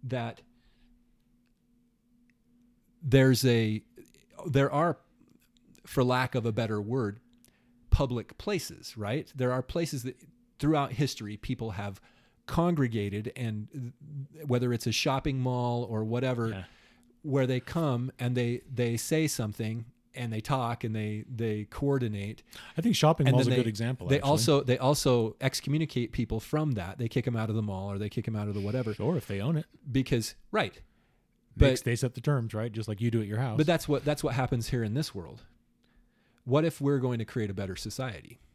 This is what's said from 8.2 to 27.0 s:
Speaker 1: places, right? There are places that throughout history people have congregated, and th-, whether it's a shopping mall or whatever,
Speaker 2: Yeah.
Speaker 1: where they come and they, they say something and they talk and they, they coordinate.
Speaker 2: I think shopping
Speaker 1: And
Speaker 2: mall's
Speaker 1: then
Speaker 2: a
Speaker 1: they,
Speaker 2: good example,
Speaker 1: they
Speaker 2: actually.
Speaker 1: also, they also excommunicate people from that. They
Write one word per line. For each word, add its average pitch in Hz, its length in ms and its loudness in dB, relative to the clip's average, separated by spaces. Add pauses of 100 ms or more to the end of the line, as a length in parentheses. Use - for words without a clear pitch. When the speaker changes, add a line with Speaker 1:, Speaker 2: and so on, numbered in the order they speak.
Speaker 1:
places, - 580 -6
right? 110 380 -4
There 127 180 0
are 127 100 0
places 151 420 -4
that 127 120 -8 (420)
throughout 143 340 2
history 107 440 -2
people 113 360 -6
have 98 280 -8 (460)
congregated, 117 920 0
and 110 320 -4 (640)
th-, 156 140 -14
whether 123 260 2
it's 117 140 -2
a 117 60 0
shopping 135 480 0
mall 123 440 0
or 110 200 -2
whatever, 120 440 0
Speaker 2:
Yeah. 95 160 -6 (580)
Speaker 1:
where 135 240 2
they 127 140 0
come 135 580 -2
and 123 180 -2
they, 123 260 0 (100)
they 117 240 0
say 160 300 0
something 113 600 -4 (280)
and 120 180 -6
they 110 80 -2
talk 120 420 -2
and 110 120 -4
they, 107 380 -4
they 110 380 -2
coordinate. 113 720 -2 (340)
Speaker 2:
I - 40 -4
think 185 160 4
shopping 151 320 6
Speaker 1:
And 127 60 8
Speaker 2:
mall's 131 120 6
Speaker 1:
then 120 60 4
Speaker 2:
a 123 40 4
Speaker 1:
they, 127 60 4
Speaker 2:
good 113 60 2
example, 117 400 -4
Speaker 1:
they 135 80 6
Speaker 2:
actually. 139 140 2
Speaker 1:
also, 143 320 6
they 127 160 2
also 127 600 4
excommunicate 135 720 -2
people 110 280 -2
from 151 320 -2
that. 95 260 -6
They 117 100 -2